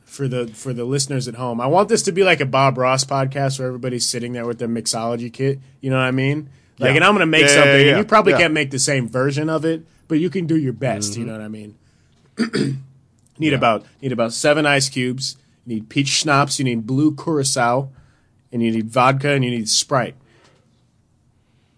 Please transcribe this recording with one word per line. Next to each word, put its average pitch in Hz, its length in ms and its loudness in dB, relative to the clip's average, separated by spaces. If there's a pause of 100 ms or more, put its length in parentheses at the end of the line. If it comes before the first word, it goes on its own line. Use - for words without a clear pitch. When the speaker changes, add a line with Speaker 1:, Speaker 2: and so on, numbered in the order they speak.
Speaker 1:
for 139 220 -8
the, 123 200 -4
for 117 260 -12
the 120 120 -8
listeners 135 420 -4
at 113 80 -10
home, 120 260 -6
I 127 60 -2
want 196 220 4
this 214 140 2
to 196 80 -2
be 185 120 2
like 170 160 4
a 143 80 -2
Bob 135 320 2
Ross 131 260 0
podcast 135 540 -2
where 127 80 -4
everybody's 123 400 -6
sitting 120 260 -6
there 117 140 -8
with 117 120 -6
their 120 100 -4
mixology 117 600 -4
kit. 135 280 -2 (220)
You 135 100 -4
know 131 60 2
what 131 80 2
I 127 60 0
mean? 139 380 -2 (300)
Like, 131 120 2
Speaker 2:
Yeah. 139 40 4
Speaker 1:
and 160 80 6
I'm 202 100 6
gonna 190 140 4
make 156 160 4
Speaker 2:
Yeah, 147 40 6
Speaker 1:
something, 143 260 6
Speaker 2:
yeah, 139 40 6
Speaker 1:
and 143 120 8
Speaker 2:
yeah. 139 100 4
Speaker 1:
you 208 60 0
probably 208 260 4
Speaker 2:
Yeah. - 80 4
Speaker 1:
can't 165 140 4
make 151 180 -2
the 135 80 -4
same 135 280 -2
version 135 420 -2
of 156 160 -2
it, 165 180 -2 (240)
but 165 120 -2
you 175 120 0
can 175 160 -4
do 160 100 0
your 131 160 -2
best. 104 420 -4
You 117 100 -8
Speaker 2:
Mm-hmm. - 20 -8
Speaker 1:
know 110 100 -10
what 107 80 -12
I - 40 -12
mean? 104 260 -16 (640)
<clears throat> - 1000 -8
Need 156 140 -2
Speaker 2:
Yeah. 135 60 2
Speaker 1:
about, 113 280 0 (160)
need 131 120 -4
about 117 200 -2
seven 151 320 2
ice 139 240 2
cubes. 127 480 -6 (280)
You 120 100 -8
need 107 140 -10
peach 139 180 0
schnapps. 143 520 0
You 135 60 -2
need 113 220 -2
blue 147 260 2
curacao, 135 760 -2 (600)
and 117 120 -4
you 113 80 0
need 110 180 -4
vodka, 135 420 2
and 139 120 2
you 123 80 -2
need 113 180 -6
Sprite. 120 460 -2 (1600)